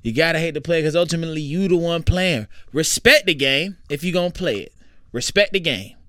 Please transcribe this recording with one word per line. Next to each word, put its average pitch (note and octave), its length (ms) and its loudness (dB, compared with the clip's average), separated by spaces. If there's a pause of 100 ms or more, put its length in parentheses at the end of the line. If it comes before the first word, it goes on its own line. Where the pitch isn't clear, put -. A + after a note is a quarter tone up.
You A2+ 120 -4
gotta D#3+ 260 2
hate D#3+ 140 -4
the D3 80 -4
player D#3+ 200 0
'cause D3+ 140 0
ultimately E3 460 0
you E3 260 -2
the F3+ 80 4
one E3+ 280 0
playing. F3+ 440 2 (240)
Respect A3+ 540 4
the F3 100 0
game C#3 420 -2 (120)
if D3 120 -6
you F3 120 -2
gonna F3 180 -2
play C3 300 -4
it. - 120 -16 (380)
Respect G3 400 0
the G3 80 0
game. B2 380 -6 (120)